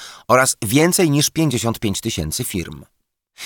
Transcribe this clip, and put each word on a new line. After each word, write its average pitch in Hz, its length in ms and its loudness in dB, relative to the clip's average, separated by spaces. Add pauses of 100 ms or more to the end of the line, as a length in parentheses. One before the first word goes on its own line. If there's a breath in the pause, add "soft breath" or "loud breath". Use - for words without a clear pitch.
(280 loud breath)
oraz 131 380 4
więcej 160 440 4
niż 143 200 2
pięćdziesiąt 120 500 -2
pięć 98 220 -4
tysięcy 87 420 -4
firm. 76 420 -8 (600 loud breath)